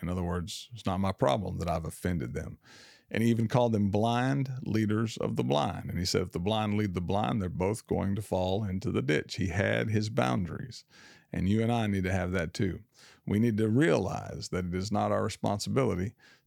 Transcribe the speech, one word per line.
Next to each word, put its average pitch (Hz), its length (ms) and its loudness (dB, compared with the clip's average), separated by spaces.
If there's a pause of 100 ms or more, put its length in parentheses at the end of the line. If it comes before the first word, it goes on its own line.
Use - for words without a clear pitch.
In 82 60 -4
other 90 140 -2
words, 87 520 -6
"It's - 100 -14
not 95 140 0
my 95 140 0
problem 92 440 2
that 87 100 -2
I've 80 180 -2
offended 76 500 -4
them." - 240 -8 (540)
And 107 80 0
he 117 80 4
even 113 200 2
called 120 240 4
them 101 160 4
blind 123 600 2 (120)
leaders 107 560 0
of - 180 -2
the 120 80 0
blind. 123 460 0
And - 100 -4
he 87 60 -2
said, 95 160 0
"If 90 100 -4
the 92 80 -6
blind 104 380 0
lead 104 160 0
the 92 80 -2
blind, 104 400 0
they're 90 80 -2
both 95 360 -2
going 98 300 0
to 107 60 -4
fall 95 420 0
into 95 260 -2
the 101 120 0
ditch." 143 340 -2
He 92 120 0
had 107 420 0
his 107 200 0
boundaries. 110 760 -2 (480)
And 87 160 0
you 110 120 4
and 113 120 2
I 113 140 0
need 98 180 0
to 92 80 2
have 90 180 0
that 87 220 -2
too. 95 260 0 (460)
We 101 120 2
need 113 200 4
to 110 100 4
realize 107 840 2
that 90 100 0
it 87 100 -4
is 95 200 -2
not 104 180 2
our 101 140 2
responsibility 104 880 0 (340)